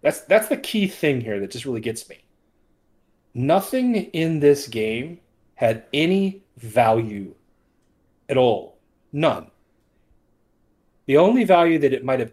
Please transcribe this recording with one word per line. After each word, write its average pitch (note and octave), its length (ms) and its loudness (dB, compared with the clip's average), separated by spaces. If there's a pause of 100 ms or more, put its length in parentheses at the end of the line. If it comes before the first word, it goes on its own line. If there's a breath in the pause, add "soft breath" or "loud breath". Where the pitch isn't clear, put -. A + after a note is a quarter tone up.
That's, - 200 -2
that's G#3+ 280 0
the D4 80 -2
key G3+ 300 -4
thing C3+ 340 -2
here G#2+ 200 -6
that G2 100 -10
just A#2+ 140 -12
really A#2+ 160 -6
gets A2+ 280 -8
me. - 100 -20 (1120)
Nothing G3 640 0
in E3 440 -2
this C#3+ 280 4
game A2+ 520 -6 (360)
had A2+ 280 -2 (100)
any F#3+ 500 0 (140)
value A2+ 760 -2 (960)
at C3 80 0
all. A#2+ 400 0 (340)
None. C#3 380 -2 (1600)
The C#3 120 4
only A3 260 4
value E3+ 360 4
that C#3 140 2
it B2 100 -6
might C3 160 -2
have A2 140 -6